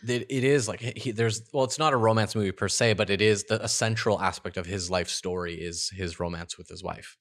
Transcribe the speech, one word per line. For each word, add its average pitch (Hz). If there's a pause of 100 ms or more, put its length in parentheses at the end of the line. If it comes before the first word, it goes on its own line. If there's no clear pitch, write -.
It, 120
it 131
is, 135
like, 107
he, 117
he, 117
there's, 110 (120)
well, 135
it's -
not 156
a 127
romance 110
movie 101
per 101
se, 113
but 101
it 101
is 107
the, 110
a 120
central 110
aspect 95
of 87
his 90
life 87
story 90
is 85
his 90
romance 85
with 87
his 90
wife. -